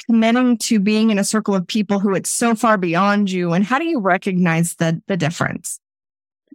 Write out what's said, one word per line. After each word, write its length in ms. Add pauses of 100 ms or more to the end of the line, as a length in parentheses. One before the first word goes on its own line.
committing 500
to 220
being 320
in 80
a 40
circle 300
of 140
people 320
who 160
it's 160
so 240
far 220
beyond 520
you. 240
And 100
how 140
do 80
you 140
recognize 760
the, 320
the 80
difference? 640 (760)